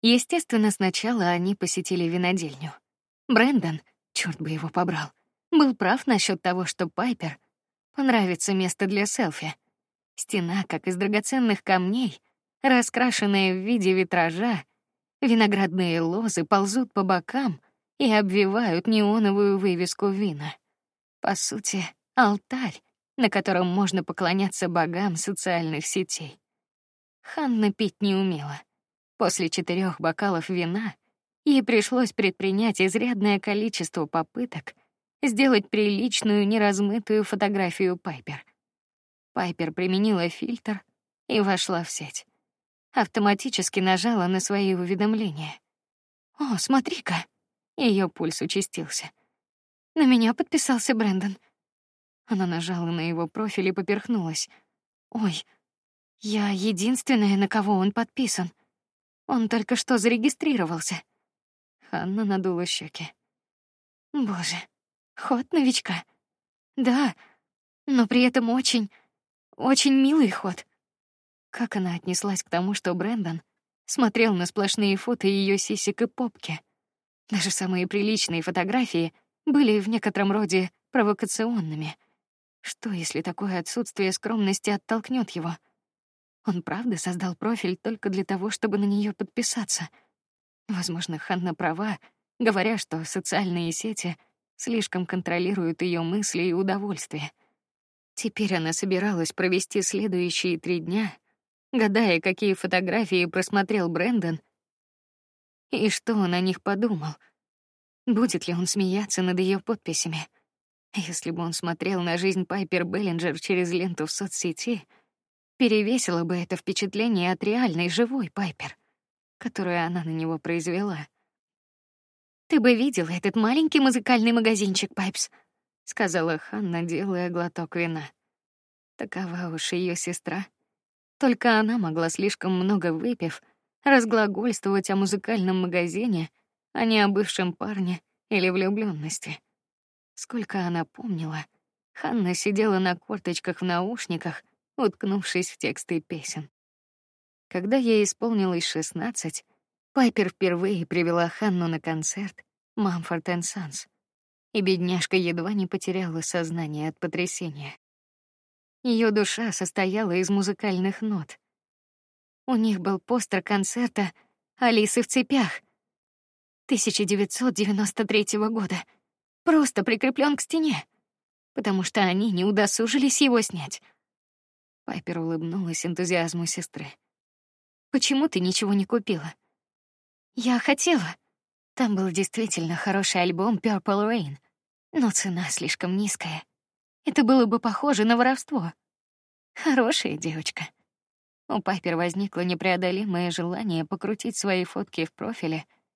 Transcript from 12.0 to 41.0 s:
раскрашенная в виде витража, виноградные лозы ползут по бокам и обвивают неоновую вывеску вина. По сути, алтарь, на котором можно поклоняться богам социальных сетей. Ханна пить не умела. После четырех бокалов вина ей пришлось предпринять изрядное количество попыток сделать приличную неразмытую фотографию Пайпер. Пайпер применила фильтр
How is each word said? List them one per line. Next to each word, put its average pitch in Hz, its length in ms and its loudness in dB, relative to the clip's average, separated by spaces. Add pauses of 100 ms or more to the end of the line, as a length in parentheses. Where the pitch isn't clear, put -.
раскрашенная 226 920 2
в 185 120 -4
виде 208 260 2
витража, 185 720 2 (580)
виноградные 196 800 4
лозы 180 440 0
ползут 202 480 2
по 202 80 0
бокам 190 580 0 (380)
и 247 160 4
обвивают 196 720 2
неоновую 208 720 4
вывеску 185 520 0
вина. 175 460 -4 (640)
По - 140 0
сути, 202 500 -4 (300)
алтарь, 226 680 0 (380)
на 226 140 4
котором 185 340 2
можно 185 380 0
поклоняться 185 640 -2
богам 175 480 0
социальных 165 720 -2
сетей. - 520 -6 (880)
Ханна 226 480 2
пить - 280 -4
не 196 120 2
умела. 156 480 -2 (560)
После 175 320 0
четырех 180 500 -2
бокалов 165 500 -2
вина 185 460 -2 (480)
ей 269 200 4
пришлось 233 500 2
предпринять 196 640 0
изрядное 202 600 2
количество 202 680 -2
попыток 165 680 -6 (480)
сделать 247 480 4
приличную 208 760 2
неразмытую 208 760 2
фотографию 196 720 0
Пайпер. 143 480 -12 (880)
Пайпер 170 400 -4
применила 185 560 2
фильтр 214 540 -6 (440)